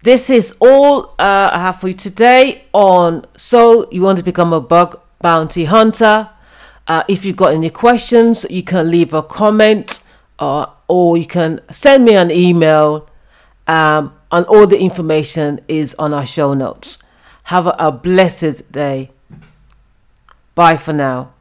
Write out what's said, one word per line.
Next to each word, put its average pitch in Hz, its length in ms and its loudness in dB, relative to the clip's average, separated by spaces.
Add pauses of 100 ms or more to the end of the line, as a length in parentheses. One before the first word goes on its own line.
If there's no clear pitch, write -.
this 247 300 2
is 233 280 0
all, 277 600 4
uh, 196 340 0
I 175 60 -4
have 180 200 -6
for 190 100 -6
you 185 40 -8
today 247 680 0 (100)
on 180 520 2 (100)
So 233 560 2
You 180 100 -6
Want 190 160 0
to 170 60 -8
Become 175 280 -2
a 165 80 -2
Bug 170 400 0 (200)
Bounty 165 460 -2
Hunter. 214 680 0 (560)
Uh, 160 200 -4
if 190 160 -4
you've 190 120 -6
got 160 180 0
any 160 160 -4
questions, 233 800 0
you 180 140 -8
can 170 260 -2
leave 170 240 0
a 156 80 -2
comment, 214 840 -2 (360)
uh, 139 260 -6 (220)
or 170 300 2
you 165 100 -4
can 160 420 -4
send 269 340 4
me 226 120 6
an 175 160 2
email, 156 760 2 (600)
um, 156 480 0 (160)
and 175 160 0
all 208 180 6
the 196 140 2
information 156 880 -4
is 156 320 -6
on 151 160 -4
our 139 100 -6
show 139 300 -4
notes. - 420 -8 (460)
Have 175 240 -2
a, - 100 -4
a 156 140 -2
blessed 170 800 -4
day. 139 400 -8 (1400)
Bye 165 220 2
for 156 160 -10
now. 135 480 -6